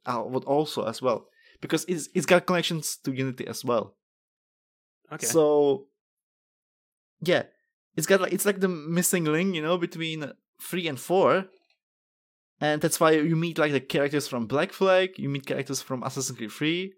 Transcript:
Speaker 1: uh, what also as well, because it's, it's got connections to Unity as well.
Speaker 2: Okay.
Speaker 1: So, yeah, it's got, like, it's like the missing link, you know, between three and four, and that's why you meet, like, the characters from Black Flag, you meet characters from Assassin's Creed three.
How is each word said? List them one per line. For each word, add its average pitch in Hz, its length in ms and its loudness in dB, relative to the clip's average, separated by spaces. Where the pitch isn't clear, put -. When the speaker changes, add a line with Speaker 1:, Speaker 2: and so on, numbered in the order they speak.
Speaker 1:
uh, 123 120 -2
what 120 260 -4
also 143 400 0
as - 180 -6
well, 117 240 0
because 156 280 -2
it's, 175 260 -4
it's 165 120 0
got 175 200 6
connections 170 520 -2
to - 120 -6
Unity 131 380 -4
as - 160 -10
well. 120 320 -2
Speaker 2:
Okay. 151 140 -6
Speaker 1:
So, 147 600 4
yeah, 160 240 2
it's 156 100 -2
got, 190 140 6
like, 175 140 0
it's 196 120 0
like 196 140 0
the 190 80 2
missing 170 560 0
link, 170 320 0
you 151 60 -4
know, 170 160 0
between 160 520 -6
three 175 260 -6
and 135 140 -6
four, 180 460 2
and 151 200 0
that's 160 200 0
why 160 100 6
you 160 240 4
meet, 165 240 -2
like, 151 140 2
the 135 80 2
characters 143 480 0
from 120 180 -4
Black 147 260 0
Flag, 185 460 2
you 139 100 -6
meet 139 160 -6
characters 135 380 -6
from 127 220 -8
Assassin's 131 340 -6
Creed 107 140 -8
three. 175 460 -4